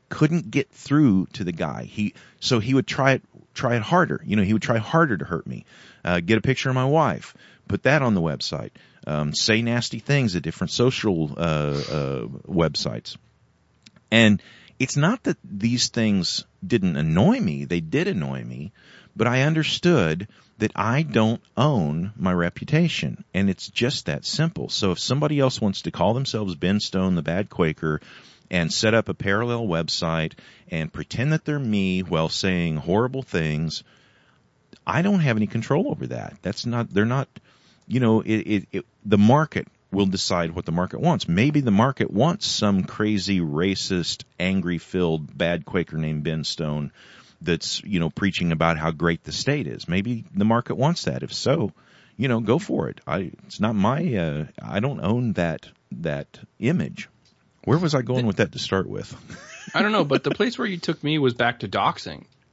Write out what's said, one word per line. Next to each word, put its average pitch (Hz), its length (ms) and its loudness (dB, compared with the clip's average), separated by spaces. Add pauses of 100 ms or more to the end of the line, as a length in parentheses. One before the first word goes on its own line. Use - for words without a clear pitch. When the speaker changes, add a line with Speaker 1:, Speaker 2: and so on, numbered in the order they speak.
Speaker 1:
couldn't 156 420 0
get - 200 -2
through 127 640 4
to 107 100 -8
the 87 100 -4
guy. 71 300 -6
He, 104 300 -4 (260)
so 120 200 0
he 120 140 -2
would 135 140 2
try 135 260 2
it, - 100 -2 (300)
try 120 220 0
it 117 60 0
harder. 165 440 2
You 101 120 0
know, 104 60 4
he 101 100 2
would 110 80 2
try - 160 -4
harder 135 400 2
to 71 80 -6
hurt - 220 -6
me. 60 180 -12 (380)
Uh, 87 180 2
get 101 160 4
a 104 40 2
picture 131 280 0
of 127 60 0
my 127 100 2
wife, 135 480 0 (340)
put - 160 -2
that 139 180 4
on 117 140 2
the 90 60 2
website, 71 500 -4 (360)
um, 76 260 -2
say 110 280 2
nasty 117 380 -4
things 127 360 0
at 82 80 -2
different 82 280 -6
social, 92 640 2
uh, - 40 -4
uh, 71 840 -2 (200)
websites. 78 680 -2 (960)
And 107 300 6 (380)
it's - 180 0
not 175 260 2
that - 200 0
these 117 460 0
things 104 560 0 (200)
didn't 92 320 2
annoy 92 420 4
me. 73 260 -2
They 87 140 0
did 127 280 0
annoy 69 360 -4
me, 62 280 -12 (440)
but 110 120 0
I 127 160 2
understood 143 840 2 (300)
that 107 180 0
I 117 280 2
don't 117 380 2 (140)
own 98 600 2
my 92 160 0
reputation, 87 880 0 (100)
and 98 160 2
it's - 200 -4
just - 380 -2
that 73 180 -4
simple. 156 420 -2
So 98 240 0
if 82 80 -2
somebody 147 400 0
else 131 220 2
wants 101 220 -2
to 85 80 -4
call 95 220 2
themselves 107 420 -4
Ben 92 260 0
Stone, 92 340 0
the 82 60 0
Bad 82 280 -4
Quaker, 78 520 0 (500)
and 87 220 0
set 110 200 2
up 113 140 2
a 95 60 -4
parallel 117 540 -2
website 82 680 -2 (360)
and 80 220 -6
pretend 123 400 -4
that 156 140 -2
they're 147 140 -2
me 98 420 0
while 82 260 0
saying 87 480 0
horrible 107 460 0
things, 78 600 -4 (1000)
I 117 160 0
don't 196 200 2
have 123 160 2
any 107 100 0
control 139 420 0
over 135 180 -6
that. 120 340 -10
That's - 240 -6
not, 120 240 -2
they're 101 160 4
not 123 240 -2 (600)
you 127 100 0
know, 113 220 4
it, 110 160 0 (100)
it, 101 240 0
it, 98 140 -6 (180)
the 104 140 4
market 120 500 4 (240)
will 98 140 2
decide 92 460 0
what 87 140 -6
the 82 60 -4
market 90 300 -2
wants. 151 260 0
Maybe 127 340 2
the 120 100 2
market 113 380 4
wants 131 360 0
some 98 380 2
crazy, 98 580 0
racist, 85 840 -2 (160)
angry-filled, 87 960 -2
bad 85 300 -2
Quaker - 320 -4
named 78 260 -4
Ben 78 200 -4
Stone 76 480 -4 (500)
that's, 82 420 -4
you 95 160 -2
know, 82 100 0
preaching 87 420 -2
about 82 260 2
how 80 140 -2
great 82 320 -2
the 76 80 -12
state 139 360 -2
is. 57 200 -10
Maybe 110 460 -4
the 101 120 0
market 113 300 2
wants 143 300 0
that. 64 180 -4
If - 100 -10
so, 131 380 0 (460)
you 135 100 -2
know, 117 120 2
go 117 200 2
for - 300 -4
it. - 180 -14
I, 85 240 -4 (140)
it's - 140 -18
not 110 160 0
my, 127 400 0
uh, 78 300 -2 (160)
I 62 180 -4
don't 123 220 -4
own 113 320 0
that, 82 340 -2 (240)
that 71 480 -6 (200)
image. 120 500 -2 (540)
Where 139 160 2
was 156 160 0
I 131 60 2
going 123 200 -2
Speaker 2:
The 120 60 2
Speaker 1:
with 95 100 0
that 107 140 2
to - 80 -12
start - 280 -2
with? - 280 -10 (480)
<laughs> - 100 -16
Speaker 2:
I 170 80 2
don't 208 100 2
know, 196 140 2
but - 180 0
the - 80 0
place 233 280 -2
where 240 80 -2
you 190 100 -4
took 165 260 -6
me 151 140 0
was 131 160 2
back 120 260 0
to 113 80 -8
doxing. 98 580 -2 (280)